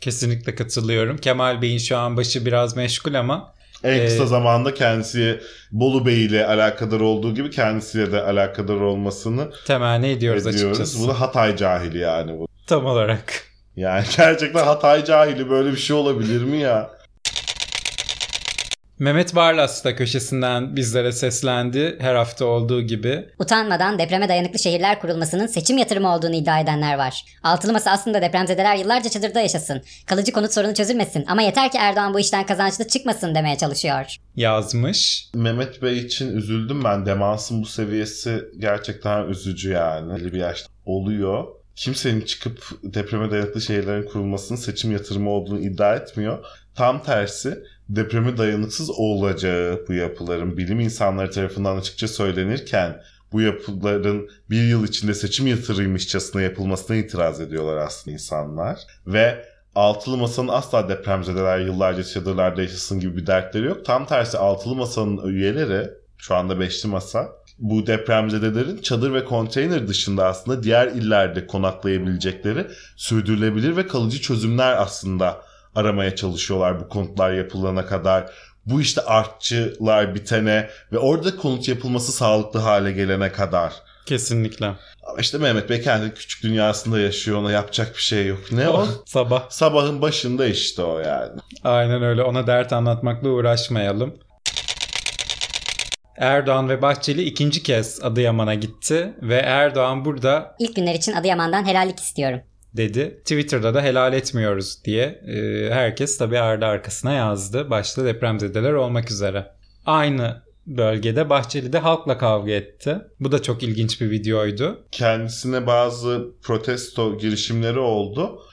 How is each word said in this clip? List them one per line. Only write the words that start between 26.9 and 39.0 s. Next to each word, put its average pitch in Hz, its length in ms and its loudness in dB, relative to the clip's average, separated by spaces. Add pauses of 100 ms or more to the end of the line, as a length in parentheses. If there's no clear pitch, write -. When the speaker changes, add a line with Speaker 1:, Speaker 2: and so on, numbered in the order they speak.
Speaker 3:
var. 131 260 -4 (180)
Altılı 175 300 2
Masa 214 180 2
aslında 202 320 2
depremzedeler 185 540 2
yıllarca 220 340 0
çadırda 214 300 -2
yaşasın, 160 420 -2 (240)
kalıcı 196 260 0
konut 214 200 0
sorunu 208 220 2
çözülmesin 202 540 0
ama 220 140 2
yeter 254 300 2
ki - 60 0
Erdoğan 202 360 2
bu 202 60 2
işten 196 260 0
kazançlı 196 420 0
çıkmasın 185 460 0
demeye 151 240 0
çalışıyor. 139 580 -2 (200)
Speaker 1:
Yazmış. 117 1000 0
Speaker 2:
Mehmet 117 480 -2
Bey 123 160 0
için 120 380 -4
üzüldüm 113 480 -2
ben. 101 220 -2
Demansın 104 560 -2
bu 110 40 -6
seviyesi 107 800 -4 (140)
gerçekten 104 680 -2